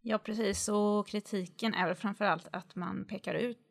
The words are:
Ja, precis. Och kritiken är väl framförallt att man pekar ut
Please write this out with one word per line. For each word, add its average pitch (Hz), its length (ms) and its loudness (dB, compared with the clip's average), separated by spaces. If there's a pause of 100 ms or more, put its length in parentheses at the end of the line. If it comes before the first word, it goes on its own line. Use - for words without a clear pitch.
Ja, 220 180 0
precis. 214 500 0
Och 208 380 4
kritiken 208 680 -2
är 180 120 2
väl 170 80 2
framförallt 196 580 0
att - 220 -10
man 185 300 -4
pekar 196 300 -6
ut 240 360 -4